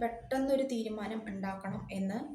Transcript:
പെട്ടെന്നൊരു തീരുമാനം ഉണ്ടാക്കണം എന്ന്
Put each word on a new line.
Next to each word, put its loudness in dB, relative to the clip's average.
പെട്ടെന്നൊരു 2
തീരുമാനം -2
ഉണ്ടാക്കണം -4
എന്ന് 2